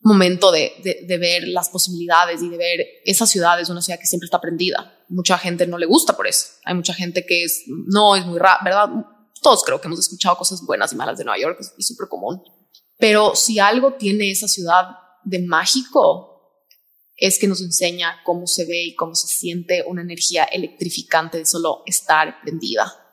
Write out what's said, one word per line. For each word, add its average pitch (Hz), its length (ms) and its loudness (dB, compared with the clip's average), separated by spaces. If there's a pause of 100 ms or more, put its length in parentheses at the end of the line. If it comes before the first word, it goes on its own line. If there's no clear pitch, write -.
momento 185 500 6
de, 156 220 0 (100)
de, 175 240 -6
de 180 100 -2
ver 175 300 0
las 180 220 -4
posibilidades 175 720 0
y 175 80 -4
de 170 80 -10
ver 170 280 -2 (200)
esa 196 200 2
ciudad 175 360 4
es 165 80 -6
una 175 120 -6
ciudad 175 160 -6
que - 100 -8
siempre 175 180 -4
está 175 160 -2
prendida. - 680 -4
Mucha 180 300 0
gente 175 280 -2
no 170 120 -6
le 170 80 -2
gusta - 320 2
por - 100 -4
eso. - 200 -2 (180)
Hay 180 100 -2
mucha 175 180 -2
gente 175 320 -4
que 170 200 0
es, - 220 -6
"No, 196 500 4
es 180 80 -2
muy 170 140 -4
ra-", 185 240 6
¿verdad? 196 260 2 (520)
Todos 254 220 6
creo 135 160 -2
que - 80 -12
hemos 170 120 -8
escuchado 185 380 0
cosas 180 280 -4
buenas - 260 -2
y - 60 -10
malas 113 200 -6
de 104 60 -10
Nueva 101 160 -2
York, 156 220 -4
es, 196 160 -18
es - 100 -6
súper - 220 -10
común. 170 340 -8 (540)
Pero 214 380 4
si 214 240 0
algo 247 340 4
tiene 202 380 -2
esa 190 180 -4
ciudad 185 480 0 (260)
de 185 160 -4
mágico, 180 960 0 (800)
es - 240 0
que 202 80 2
nos 190 140 -2
enseña 175 640 -4
cómo 175 220 -4
se 175 180 -2
ve 170 180 -4
y 170 120 -8
cómo 165 200 -6
se - 120 -2
siente 175 600 -4
una 180 140 -8
energía 170 420 -4
electrificante 165 920 -6
de 160 80 -6
solo 170 400 -2
estar 156 560 0
prendida. 113 520 -4 (200)